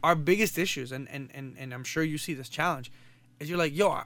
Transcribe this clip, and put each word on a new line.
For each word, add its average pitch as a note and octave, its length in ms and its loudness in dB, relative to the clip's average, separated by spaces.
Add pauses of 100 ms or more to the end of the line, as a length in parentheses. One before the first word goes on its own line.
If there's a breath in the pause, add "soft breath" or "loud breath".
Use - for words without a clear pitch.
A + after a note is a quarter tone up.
our E3 120 6
biggest F3+ 420 4
issues, C#3+ 340 -2
and, C3 180 -8
and, C#3 240 -10
and, C3+ 240 -12
and C3 160 -10
I'm B2 120 -10
sure D#3+ 180 0
you D#3 140 0
see D#3 160 -4
this C3 160 -8
challenge, D3+ 420 -2 (480 soft breath)
is D3 80 -8
you're F3 120 0
like, D#3 160 2
"Yo, G3 140 6
I, - 160 0